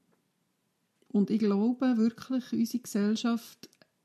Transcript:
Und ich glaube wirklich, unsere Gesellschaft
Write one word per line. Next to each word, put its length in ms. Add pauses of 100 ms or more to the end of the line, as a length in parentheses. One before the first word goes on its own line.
(1080)
Und 220
ich 100
glaube 560
wirklich, 560
unsere 300
Gesellschaft 880 (360)